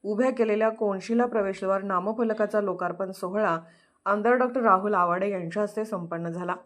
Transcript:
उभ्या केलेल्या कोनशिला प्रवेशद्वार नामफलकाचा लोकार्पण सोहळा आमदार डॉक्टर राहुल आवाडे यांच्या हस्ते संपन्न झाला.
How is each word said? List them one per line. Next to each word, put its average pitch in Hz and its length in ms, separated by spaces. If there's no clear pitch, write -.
उभ्या 214 280
केलेल्या 220 380
कोनशिला 220 580
प्रवेशद्वार 196 560
नामफलकाचा 214 800
लोकार्पण 180 520
सोहळा 190 460
आमदार 208 280
डॉक्टर 247 280
राहुल 208 340
आवाडे 180 360
यांच्या 180 320
हस्ते 208 220
संपन्न 170 440
झाला. 175 260